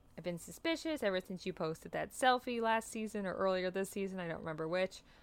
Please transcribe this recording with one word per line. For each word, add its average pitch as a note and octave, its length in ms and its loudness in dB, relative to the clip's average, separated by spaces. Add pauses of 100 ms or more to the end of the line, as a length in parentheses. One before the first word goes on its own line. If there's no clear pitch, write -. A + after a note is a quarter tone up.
(180)
"I've E3 60 -12
been F3 160 -2
suspicious D#4+ 640 -2
ever F#3+ 160 4
since F#3 260 -8
you F#3+ 60 -2
posted E3 420 -4
that D#3 180 -2
selfie B3 500 4
last A3+ 280 2
season G#3+ 360 -4
or F3+ 80 -2
earlier F#3 380 4
this F#3+ 180 0
season." F#3+ 320 -4
I F3 80 -4
don't E3 100 -4
remember D#3+ 280 -4
which. F#3 340 0 (220)